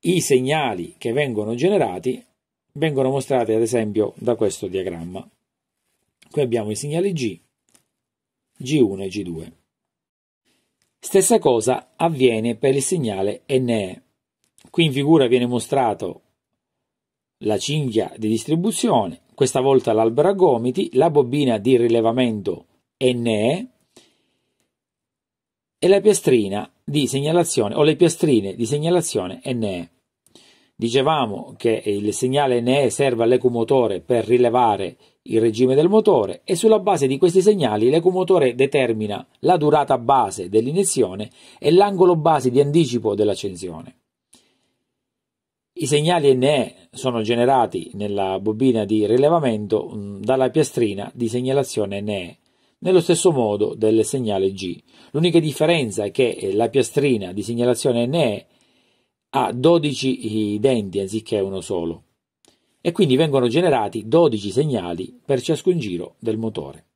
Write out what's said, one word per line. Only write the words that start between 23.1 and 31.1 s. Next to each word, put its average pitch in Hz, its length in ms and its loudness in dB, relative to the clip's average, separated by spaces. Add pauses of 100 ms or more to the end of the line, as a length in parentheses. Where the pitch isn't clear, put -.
E 120 420 0 (2000)
e 175 100 0
la 196 120 6
piastrina 117 680 2 (120)
di 143 240 -2
segnalazione, 139 680 0
o 151 80 4
le 151 100 4
piastrine 143 640 2
di 117 100 -4
segnalazione 147 760 -2
N 123 180 -4
E. 90 280 -6 (880)
Dicevamo 127 760 -2